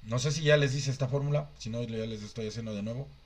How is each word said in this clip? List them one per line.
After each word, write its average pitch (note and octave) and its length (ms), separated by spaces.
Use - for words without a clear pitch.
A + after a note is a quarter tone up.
No A2+ 160
sé C#3+ 120
si D#3 120
ya D3+ 140
les C#3 180
hice C#3 160
esta B2+ 160
fórmula, C#3+ 500
si - 120
no, A#2 120
ya A2+ 240
les A2 180
estoy G#2+ 240
haciendo A2 280
de G2+ 80
nuevo. A#2+ 240